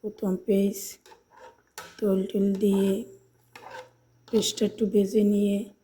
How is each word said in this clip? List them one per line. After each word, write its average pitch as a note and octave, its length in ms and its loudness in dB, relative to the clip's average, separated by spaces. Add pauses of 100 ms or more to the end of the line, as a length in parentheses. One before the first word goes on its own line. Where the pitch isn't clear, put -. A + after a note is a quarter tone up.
প্রথম G#3 320 -4 (120)
পেঁয়াজ, G3 340 0 (1160)
তেল G3 220 2 (120)
টেল G3+ 160 0 (180)
দিয়ে G3 260 4 (1400)
পেঁয়াজটা - 420 0
একটু - 140 -4 (100)
ভেজে G#3 280 4 (120)
নিয়ে G3+ 220 2 (280)